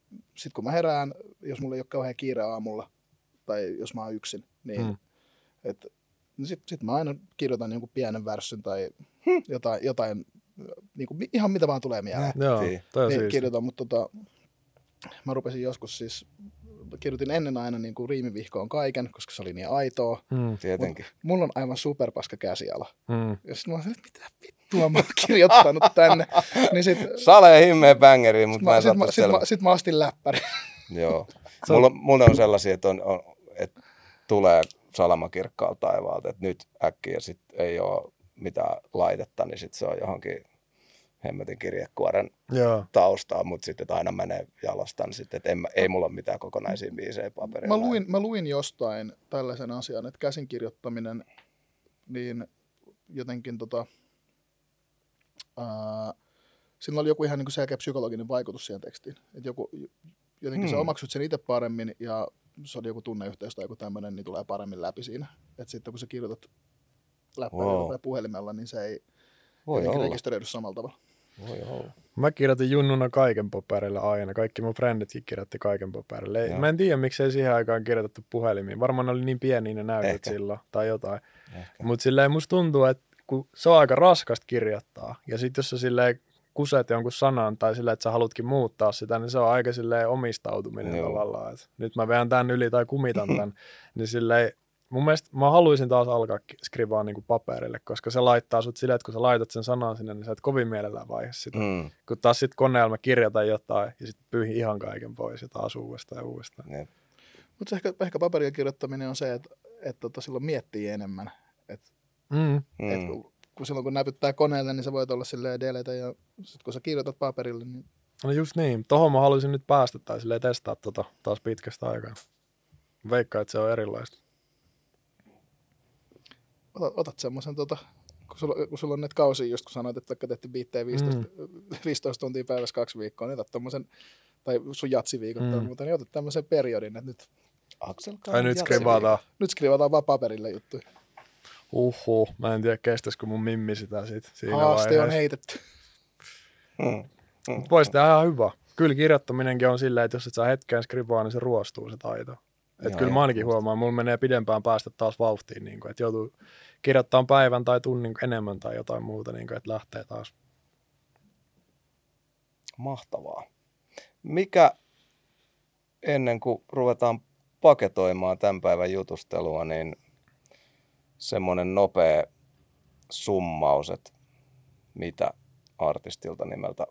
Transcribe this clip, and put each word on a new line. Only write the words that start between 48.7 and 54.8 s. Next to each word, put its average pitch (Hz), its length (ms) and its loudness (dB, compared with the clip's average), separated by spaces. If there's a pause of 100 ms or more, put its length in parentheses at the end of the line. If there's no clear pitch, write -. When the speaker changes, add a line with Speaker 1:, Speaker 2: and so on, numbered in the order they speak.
Speaker 1:
tällaisen 127 420 -8
asian, 120 340 -10
että 131 140 -16
käsinkirjoittaminen, 117 1080 -10 (840)
niin 123 400 -10 (640)
jotenkin 123 480 -12
tota, 117 280 -8 (1700)